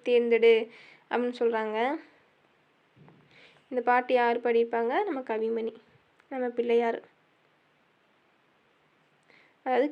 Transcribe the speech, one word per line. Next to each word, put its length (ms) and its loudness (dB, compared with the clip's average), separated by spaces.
தேர்ந்தெடு 460 4
அப்படின்னு 320 -4
சொல்றாங்க. 360 -2
இந்த 180 -4
பாட்டு 300 2
யார் 260 0
பாடியிருப்பாங்க? 480 0
நம்ம 140 -4
கவிமணி, 420 -4
நம்ம 140 -4
பிள்ளையார். 400 0
அதாவது 260 2